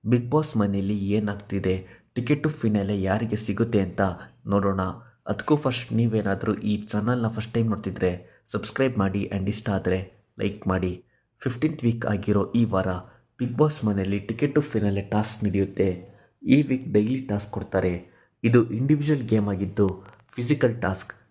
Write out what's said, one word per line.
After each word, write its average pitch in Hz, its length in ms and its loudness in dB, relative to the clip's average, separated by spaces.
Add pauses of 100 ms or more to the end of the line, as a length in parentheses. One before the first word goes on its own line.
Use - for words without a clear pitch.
Bigg 120 180 4
Boss 147 340 0
ಮನೆಯಲ್ಲಿ 101 400 0
ಏನಾಗ್ತಿದೆ, 101 880 -2 (280)
ಟಿಕೆಟ್ 127 280 0
ಟು 156 60 0
ಫಿನಾಲೆ 104 540 0
ಯಾರಿಗೆ 104 340 0
ಸಿಗುತ್ತೆ 104 440 0
ಅಂತ 90 200 -2 (460)
ನೋಡೋಣ. 98 360 2 (440)
ಅದಕ್ಕೂ - 300 0
ಫಸ್ಟ್, 135 360 -4
ನೀವೇನಾದ್ರೂ 110 640 2
ಈ 104 280 -2
ಚಾನಲ್ನ 113 460 0
ಫಸ್ಟ್ - 260 -6
ಟೈಮ್ 113 140 2
ನೋಡ್ತಿದ್ರೆ 95 760 -4 (100)
ಸಬ್ಸ್ಕ್ರೈಬ್ 127 460 -2
ಮಾಡಿ 98 380 0
and 95 120 -2
ಇಷ್ಟ 104 220 -4
ಆದ್ರೆ 95 560 -2 (140)
ಲೈಕ್ 101 260 -4
ಮಾಡಿ. 92 380 -2 (340)
ಫಿಫ್ಟೀನ್ತ್ 147 460 -2
ವೀಕ್ 117 220 0
ಆಗಿರೋ 101 480 0
ಈ 117 100 4
ವಾರ 95 220 0 (560)
Bigg 120 140 -4
Boss 147 300 2
ಮನೆಯಲ್ಲಿ 98 320 0
ಟಿಕೆಟ್ 113 360 -2
ಟು - 60 6
ಫಿನಾಲೆ 104 400 0
ಟಾಸ್ಕ್ 107 440 -2
ನಡೆಯುತ್ತೆ. 98 640 0 (340)
ಈ 143 200 6
ವೀಕ್ 131 300 -2
ಡೈಲಿ 107 340 2
ಟಾಸ್ಕ್ 104 260 -4
ಕೊಡ್ತಾರೆ. 92 540 -2 (380)
ಇದು 117 260 6
ಇಂಡಿವಿಜುವಲ್ 143 520 2
ಗೇಮ್ 110 260 2
ಆಗಿದ್ದು, 98 560 0 (280)
ಫಿಸಿಕಲ್ 120 500 0
ಟಾಸ್ಕ್ 95 300 -4 (180)